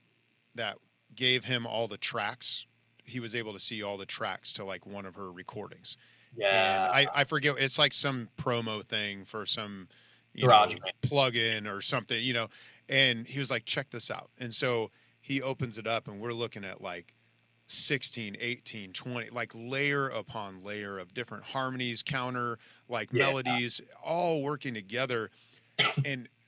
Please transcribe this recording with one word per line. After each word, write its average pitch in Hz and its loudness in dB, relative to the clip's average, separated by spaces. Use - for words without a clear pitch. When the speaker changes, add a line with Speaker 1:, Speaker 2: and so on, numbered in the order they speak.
Speaker 1:
that 110 -6
gave 127 2
him 123 -2
all 113 0
the 104 -8
tracks. - -2
He 117 -6
was 113 -8
able 110 -4
to 95 -10
see 110 -4
all 101 -2
the 95 -8
tracks - -4
to, 107 -6
like, 95 -8
one 98 -10
of 90 -14
her 95 -10
recordings. - -10
Speaker 2:
Yeah. 101 4
Speaker 1:
And 95 6
I, 139 6
I 143 4
forget, 143 2
it's 135 2
like 147 6
some 127 0
promo 113 0
thing 101 -4
for 104 -8
some, 101 -4
you - 2
Speaker 2:
Garage 107 10
Speaker 1:
know, - -12
Speaker 2:
band. 92 -6
Speaker 1:
plug-in 117 2
or 101 -6
something, 117 0
you 127 0
know, 113 0
and 127 4
he 131 -8
was 135 -2
like, 120 -2
"Check - -2
this 117 -4
out." - -8
And 120 -6
so 117 2
he 135 -2
opens 127 -4
it 107 -6
up 110 -2
and 104 -10
we're 117 -4
looking 113 -4
at, 92 -10
like, 90 -10
sixteen, 117 0
eighteen, 113 -6
twenty, 117 -6
like, 117 -6
layer 135 0
upon 101 -8
layer 101 -6
of 90 -12
different 110 -8
harmonies, 127 -2
counter, 123 -2
like, 113 -4
Speaker 2:
Yeah. 131 4
Speaker 1:
melodies, 123 0
all 165 2
working 139 -4
together. 113 -2
Speaker 2:
<coughs> - 4
Speaker 1:
And, 131 -4